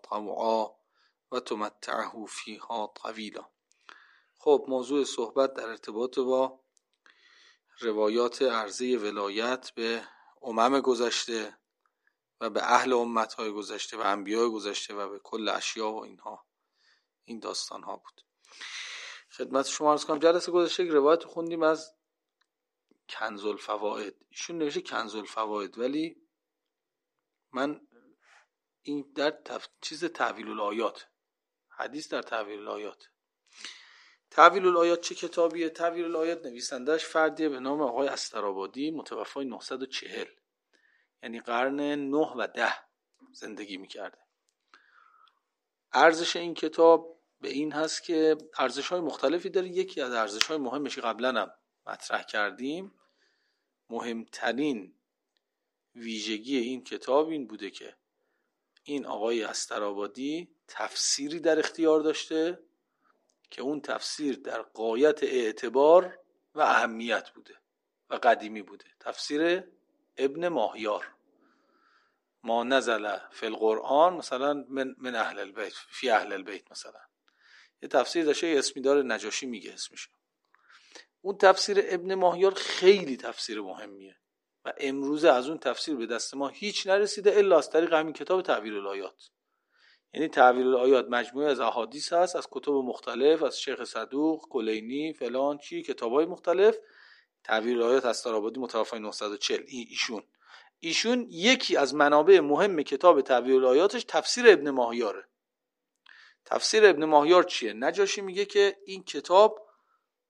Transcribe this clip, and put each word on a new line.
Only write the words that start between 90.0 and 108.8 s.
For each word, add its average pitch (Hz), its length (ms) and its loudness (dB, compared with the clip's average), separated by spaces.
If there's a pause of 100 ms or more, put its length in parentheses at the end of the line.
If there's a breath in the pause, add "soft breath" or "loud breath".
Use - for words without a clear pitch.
یعنی 156 140 -2
تعویل 127 380 6
الآیات 127 420 4
مجموعه 123 420 -2
از 123 100 0
احادیث 117 520 -4
هست، 175 240 2
از 143 140 -8
کتب 143 220 -4
مختلف، 131 720 2
از 127 180 -2
شیخ 123 240 -6
صدوق، 139 640 -4
کلینی، 117 640 -4
فلان 139 460 -4
چی، 170 240 -10
کتابای 127 440 0
مختلف. 185 500 4 (680 soft breath)
تعویل 117 380 0
الآیات 127 220 4
از 113 120 0
استرآبادی، 113 440 -4
متوفای 113 400 -4
نهصد 107 300 -8
و 104 60 -6
چهل، - 300 -4
این 120 220 -12
ایشون. 113 340 -6 (580 soft breath)
ایشون 226 500 -2
یکی 185 460 2
از 139 180 2
منابع 151 460 8
مهم 151 420 2
کتاب 147 380 6
تعویل 131 340 2
الآیاتش 147 540 4
تفسیر 233 400 4
ابن 147 220 8
ماهیاره. 117 580 -2 (1160 soft breath)
تفسیر 214 420 4
ابن 156 180 6
ماهیار 156 380 8
چیه؟ 120 300 -2
نجاشی 170 480 0
میگه 196 240 -4
که 202 400 2